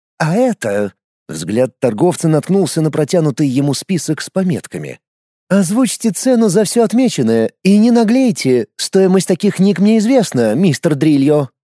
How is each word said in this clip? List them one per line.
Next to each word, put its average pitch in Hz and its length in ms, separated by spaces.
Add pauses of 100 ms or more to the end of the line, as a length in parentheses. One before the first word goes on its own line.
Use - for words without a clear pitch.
(180)
а 165 180
это..." 107 580 (340)
Взгляд 95 540
торговца 139 480
наткнулся 160 520
на 156 80
протянутый 151 600
ему 139 240
список - 480
с - 80
пометками. 104 720 (480)
"Озвучьте 202 640
цену 226 380
за 196 160
всё 233 180
отмеченное 120 680 (120)
и 196 140
не 226 140
наглейте, 220 840
стоимость 190 540
таких 196 260
книг 190 240
мне 214 180
известна, 190 580
мистер 156 400
Дрильо". 143 540 (300)